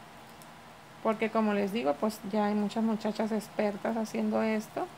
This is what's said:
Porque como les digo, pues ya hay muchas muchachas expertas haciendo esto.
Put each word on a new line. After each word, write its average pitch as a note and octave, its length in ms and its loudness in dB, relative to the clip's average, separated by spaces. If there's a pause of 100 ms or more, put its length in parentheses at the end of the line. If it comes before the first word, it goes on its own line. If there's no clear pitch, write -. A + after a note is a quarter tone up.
(1040)
Porque A3 280 2
como A3 240 4
les G3+ 180 2
digo, C4 220 2
pues A3 260 0 (100)
ya G#3 140 4
hay G#3 100 4
muchas G#3 300 2
muchachas G#3+ 480 0
expertas G#3+ 640 0
haciendo A3 460 2
esto. A3 440 0 (120)